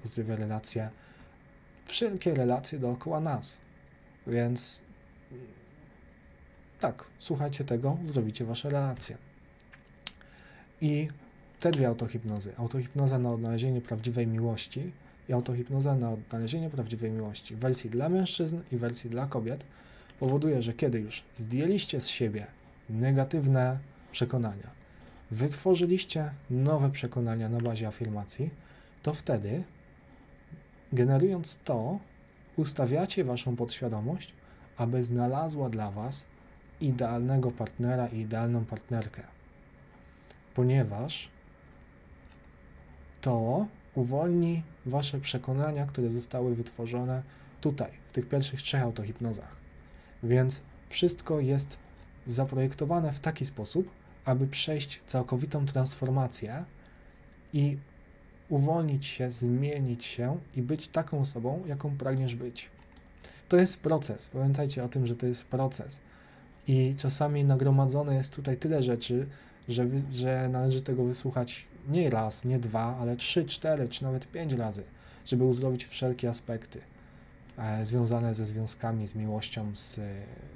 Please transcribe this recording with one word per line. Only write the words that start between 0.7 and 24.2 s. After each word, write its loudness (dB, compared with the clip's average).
wszelkie 0
relacje 2
dookoła -2
nas. -2
Więc 0
tak, -2
słuchajcie -2
tego, 0
uzdrowicie -2
wasze -4
relacje. -2
I 0
te 4
dwie 4
autohipnozy, -4
autohipnoza 0
na 2
odnalezienie 0
prawdziwej 0
miłości -2
i 0
autohipnoza 0
na 2
odnalezienie -4
prawdziwej -4
miłości -6
w -8
wersji 0
dla 0
mężczyzn 0
i 0
wersji -2
dla -2
kobiet, -4
powoduje, 2
że 0
kiedy 2
już -6
zdjęliście 0
z 2
siebie 0
negatywne 4
przekonania, -2